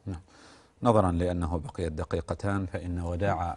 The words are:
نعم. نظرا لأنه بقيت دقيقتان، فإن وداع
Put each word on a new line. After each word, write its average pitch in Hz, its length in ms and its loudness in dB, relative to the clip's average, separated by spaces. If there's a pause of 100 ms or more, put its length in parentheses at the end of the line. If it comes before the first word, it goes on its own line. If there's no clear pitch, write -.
نعم. 92 140 -6 (640)
نظرا 107 300 6
لأنه 87 460 0
بقيت 80 340 -6
دقيقتان، 87 720 -4
فإن 87 340 -6
وداع 85 560 -2